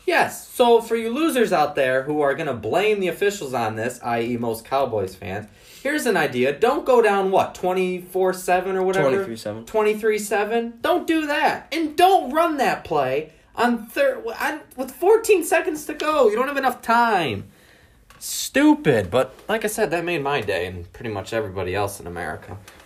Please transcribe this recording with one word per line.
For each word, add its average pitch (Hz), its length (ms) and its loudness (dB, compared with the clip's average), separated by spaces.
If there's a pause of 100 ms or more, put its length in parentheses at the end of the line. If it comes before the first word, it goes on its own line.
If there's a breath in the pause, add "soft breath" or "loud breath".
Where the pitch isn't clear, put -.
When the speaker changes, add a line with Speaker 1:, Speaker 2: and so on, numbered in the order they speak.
Speaker 1:
Yes. - 400 0
So 233 340 4
for 226 140 -4
you 226 160 -2
losers 254 420 0
out 147 220 2
there 131 280 2
who 151 180 -2
are 139 120 2
gonna 127 200 -4
blame 180 480 0
the 180 80 0
officials 165 440 -4
on 117 220 -2
this, 113 260 -6
I 117 200 -2
E 120 160 -2
most 113 280 -6
Cowboys 113 500 -2
fans, 95 320 -10 (360 loud breath)
here's 277 240 -2
an 202 100 2
idea. 131 400 0
Don't 269 280 2
go 240 180 6
down, 196 260 2
what, - 240 2
twenty-four 185 800 -2
seven 185 440 0
or 185 40 0
whatever? 185 280 2
Speaker 2:
Twenty-three 127 260 -2
seven. 110 300 -10
Speaker 1:
Twenty-three 214 540 0
seven. 220 640 -2
Don't 339 240 0
do 320 220 0
that. 294 440 -2
And 311 240 -4
don't 349 380 4
run 320 240 2
that 190 280 0
play 143 480 -2 (220 soft breath)
on 233 300 0
thir-, 254 380 -2 (160)
on, 294 220 -4 (160)
with 262 140 -8
fourteen 415 520 4
seconds 330 420 0
to 311 80 -8
go. 294 360 2
You 208 80 0
don't 262 100 0
have 285 100 -4
enough 262 240 -2
time. 196 680 0 (720 soft breath)
Stupid. 262 920 2
But 127 240 0 (120)
like 220 160 -2
I 214 40 0
said, 208 240 -2
that 170 120 -2
made 170 200 -4
my 143 180 -2
day 92 240 -4
and 92 260 -12
pretty 117 200 -10
much 98 220 -8
everybody 95 420 -4
else 98 240 -4
in 87 80 -14
America. 87 500 -10 (280 loud breath)